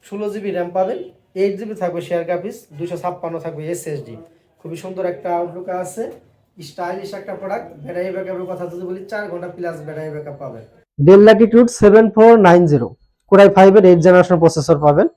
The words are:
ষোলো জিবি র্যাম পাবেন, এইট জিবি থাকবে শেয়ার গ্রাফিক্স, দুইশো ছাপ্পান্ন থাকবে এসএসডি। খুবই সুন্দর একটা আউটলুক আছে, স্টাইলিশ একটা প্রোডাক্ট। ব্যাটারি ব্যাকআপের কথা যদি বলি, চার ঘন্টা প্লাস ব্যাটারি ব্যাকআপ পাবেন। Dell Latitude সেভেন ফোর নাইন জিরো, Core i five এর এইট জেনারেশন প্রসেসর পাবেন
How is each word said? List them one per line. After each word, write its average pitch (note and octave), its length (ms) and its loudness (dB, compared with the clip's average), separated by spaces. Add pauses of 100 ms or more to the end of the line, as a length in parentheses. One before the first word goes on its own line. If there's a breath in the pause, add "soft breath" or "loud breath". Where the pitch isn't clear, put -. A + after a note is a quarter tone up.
ষোলো G#3 260 -10
জিবি G3+ 200 -10
র্যাম F3 240 -8
পাবেন, F#3+ 220 -4 (420)
এইট G3 180 -2
জিবি G#3+ 240 -12
থাকবে F3 260 -8
শেয়ার E3+ 200 -6
গ্রাফিক্স, F3+ 300 -8 (200)
দুইশো E3+ 240 -10
ছাপ্পান্ন F3 320 -10 (100)
থাকবে D3+ 180 -12 (100)
এসএসডি। C#3 420 -12 (460)
খুবই E3 240 -16
সুন্দর F#3 280 -10
একটা - 160 -12 (100)
আউটলুক F3 280 -10 (160)
আছে, G3 200 -12 (680)
স্টাইলিশ F#3+ 500 -12
একটা G3 220 -16
প্রোডাক্ট। G3 260 -10 (180)
ব্যাটারি F3+ 320 -8
ব্যাকআপের F#3 340 -10
কথা F3+ 220 -12
যদি F3+ 160 -14
বলি, F#3 120 -10 (100)
চার G#3 200 -10
ঘন্টা F3 260 -12
প্লাস E3+ 200 -10 (100)
ব্যাটারি D#3 280 -12
ব্যাকআপ D3 280 -14
পাবেন। A2+ 220 -18 (420)
Dell G3 220 8
Latitude A3+ 420 4 (100)
সেভেন G#3+ 240 6 (100)
ফোর A3+ 160 6 (180)
নাইন F3 140 6 (100)
জিরো, A#2+ 160 0 (400)
Core G3 180 6
i - 100 6
five F#3+ 220 6
এর G3 120 4
এইট F3 160 6
জেনারেশন F3+ 360 4
প্রসেসর D#3+ 340 0 (100)
পাবেন D3 200 2 (100)